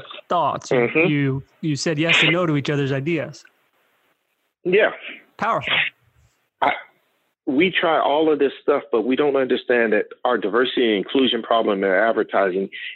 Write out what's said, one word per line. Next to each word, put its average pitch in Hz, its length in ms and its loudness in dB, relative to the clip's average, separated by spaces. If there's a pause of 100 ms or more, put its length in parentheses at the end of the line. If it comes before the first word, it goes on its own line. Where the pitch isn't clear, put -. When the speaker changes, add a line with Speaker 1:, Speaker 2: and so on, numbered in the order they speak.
(300)
Speaker 1:
thoughts. 160 420 -2
You, 135 60 2
Speaker 2:
Mm-hmm. 123 320 2
Speaker 1:
you, 139 340 0 (180)
you 151 140 -2
said 156 220 -2
yes 160 260 2
and 156 80 2
no 175 140 0
to 156 100 0
each 139 140 -2
other's 143 220 0
ideas. 139 520 -4 (1200)
Speaker 2:
Yeah. 185 280 2 (460)
Speaker 1:
Powerful. 196 360 -4 (880)
Speaker 2:
I, 135 100 2 (760)
we 160 240 2
try 160 280 0
all 151 320 2
of 147 80 2
this 135 120 2 (100)
stuff, 143 300 0
but 113 100 2
we 123 140 0
don't 143 200 2
understand 123 580 0
that 104 120 2 (180)
our 123 140 2
diversity 117 500 0
and 107 100 2
inclusion 117 440 0
problem 110 420 0
in 98 60 2
advertising 98 800 0 (260)